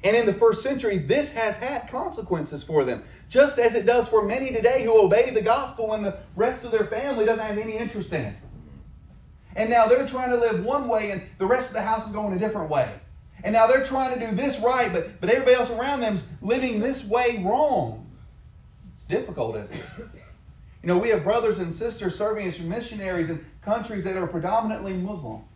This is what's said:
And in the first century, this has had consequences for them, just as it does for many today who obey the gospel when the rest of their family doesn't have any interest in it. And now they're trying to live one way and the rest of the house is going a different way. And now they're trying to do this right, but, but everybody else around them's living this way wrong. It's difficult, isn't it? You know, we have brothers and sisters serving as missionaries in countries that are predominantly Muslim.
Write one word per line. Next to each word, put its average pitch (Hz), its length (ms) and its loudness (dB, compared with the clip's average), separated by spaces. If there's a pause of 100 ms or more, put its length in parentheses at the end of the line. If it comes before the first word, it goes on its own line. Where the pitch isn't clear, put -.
And 202 140 4
in 233 100 4
the 202 80 4
first 226 300 4
century, 247 340 -2
this 220 360 0
has 220 240 -2
had 254 320 -6
consequences 185 720 -6
for 151 220 2
them, 113 180 -4 (240)
just 269 320 6
as 233 160 4
it 196 100 0
does 233 220 4
for 220 160 4
many 254 300 -2
today 233 320 2
who 220 180 8
obey 226 280 6
the 214 100 0
gospel 226 480 0
when 214 140 -4
the 196 120 -4 (220)
rest 240 260 0
of 233 80 -8
their 214 140 2
family 254 400 -2
doesn't 220 200 2
have 208 120 -4
any 220 160 -6
interest 214 400 -6
in 151 80 -2
it. 104 140 -8 (1200)
And 220 120 0
now 233 180 6
they're 254 200 4
trying 254 220 -4
to 247 80 0
live 220 260 0
one 262 240 -2
way 214 240 -2
and 185 100 -6 (160)
the 190 100 -2
rest 254 200 0
of - 60 -12
the 220 80 -4
house 214 260 -2
is 208 60 -12
going 208 200 -4
a 180 60 -4
different 208 300 -4
way. 143 200 0 (540)
And 208 100 -2
now 226 140 8
they're 262 160 6
trying 262 340 -2
to 226 80 -4
do 214 80 -4
this 262 280 -2
right, 240 300 2
but, - 280 -4
but 180 100 -4
everybody 254 260 6
else 240 140 0
around 254 300 -2
them's 208 260 -2 (160)
living 233 380 0
this 269 240 -2
way 233 400 0
wrong. 202 680 0 (840)
It's - 100 -20
difficult, 214 540 -4
isn't - 200 -10
it? - 80 -12 (960)
You 175 60 -6
know, 175 100 4
we 226 120 0
have 190 140 2
brothers 208 360 0
and 170 120 -4
sisters 208 460 -6
serving 208 300 -2
as 170 140 -8
missionaries 185 680 -6
in 160 160 -8 (160)
countries 208 440 -4
that 190 100 -4
are 185 120 -2
predominantly 196 680 -2
Muslim. 180 500 -8 (120)